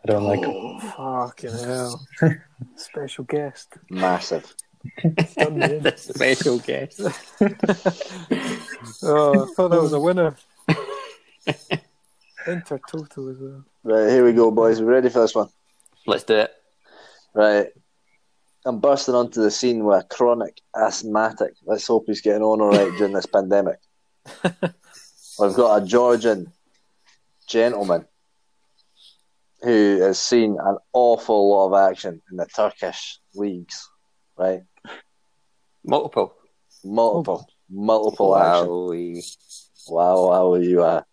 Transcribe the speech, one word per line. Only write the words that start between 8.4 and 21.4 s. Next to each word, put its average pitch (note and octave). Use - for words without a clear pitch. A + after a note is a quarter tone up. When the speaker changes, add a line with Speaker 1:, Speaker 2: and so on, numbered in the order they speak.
Speaker 2:
Oh, D3
I C3+
thought F#3
that E3+
was D#3
a C#3+
winner. E3
Speaker 4:
<laughs> D#3+
Speaker 2:
Intertoto D3+
as C3
well. C3+
Speaker 3:
Right, A2
here B2+
we A#2+
go, A2+
boys. A2+
We A2
ready B2+
for B2
this A2
one? G#2+
Speaker 4:
Let's -
do A2
it. G#2+
Speaker 3:
Right. G#2+
I'm A#2+
bursting C3+
onto A#2+
the G#2
scene A#2
with G2+
a -
chronic A#2+
asthmatic. G#2+